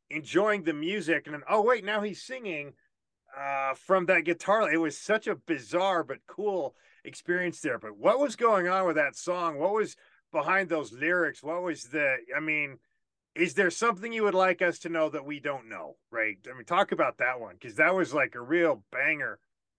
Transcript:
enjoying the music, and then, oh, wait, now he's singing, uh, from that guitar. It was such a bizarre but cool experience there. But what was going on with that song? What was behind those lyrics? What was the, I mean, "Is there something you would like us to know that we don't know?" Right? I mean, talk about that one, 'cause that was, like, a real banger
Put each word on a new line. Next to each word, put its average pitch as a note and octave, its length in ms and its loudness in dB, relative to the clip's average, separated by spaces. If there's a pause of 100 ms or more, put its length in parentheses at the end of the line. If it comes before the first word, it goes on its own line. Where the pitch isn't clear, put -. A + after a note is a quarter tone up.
enjoying F3 540 0
the D#3+ 100 0
music, D#3 540 -2
and D3+ 80 -8
then, C#3+ 140 -10
oh, G#3 140 4
wait, A3+ 220 2
now G#3 160 -2
he's G#3 220 -6
singing, F3+ 520 -10 (640)
uh, C#3 380 -2
from F3+ 320 2
that F3 180 4
guitar. F3 480 2
It E3 60 4
was D#3 180 0
such G#3+ 300 0
a G3+ 80 -2
bizarre D#3+ 680 0
but B2+ 220 -10
cool F#3 480 -4 (300)
experience F3 560 -4
there. B2+ 180 -2
But G#2+ 180 -12
what G3 220 4
was C#4 180 0
going G#3 320 4
on F#3+ 180 2
with D#3+ 100 0
that C#3+ 200 2
song? E3+ 420 -2
What F#3+ 160 2
was G#3 220 -2 (340)
behind E3+ 380 0
those D3 240 -2
lyrics? D#3 500 0
What E3 200 -4
was D#3+ 220 -6
the, C3+ 340 0 (180)
I D3+ 40 -2
mean, D3+ 380 -4 (560)
"Is D#3+ 200 0
there F3+ 160 2
something A3+ 420 -2
you A3 120 0
would G3 100 2
like F#3 280 4
us F3 180 2
to F3 80 -10
know D#3+ 220 0
that C#3+ 140 -8
we D3 160 -10
don't C3 280 -6
know?" E2+ 280 -12 (140)
Right? A2 280 -2 (100)
I B2+ 60 -16
mean, A#2+ 100 -16
talk F#3+ 280 0
about D3 260 0
that B2 220 0
one, G2 180 -12
'cause A2 180 -14
that E3 180 6
was, D3 200 0
like, C3 200 0
a B2 60 -10
real D3 500 2
banger C3+ 480 -2 (400)